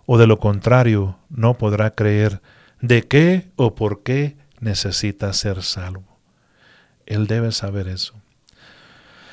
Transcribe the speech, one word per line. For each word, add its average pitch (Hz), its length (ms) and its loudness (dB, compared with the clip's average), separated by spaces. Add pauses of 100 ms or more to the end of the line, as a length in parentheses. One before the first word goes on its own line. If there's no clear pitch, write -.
o 120 140 4
de 113 80 10
lo 110 120 6
contrario 107 800 2 (120)
no 120 260 0
podrá 107 380 -2
creer 104 480 0 (400)
de 120 260 2
qué 170 480 2
o 117 180 0
por 101 280 -4
qué 143 340 -4 (240)
necesita 101 720 -4
ser 95 300 -4
salvo. 92 560 -12 (880)
Él 107 200 -2
debe 113 240 -2
saber 98 380 -6
eso. 92 260 -10 (1200)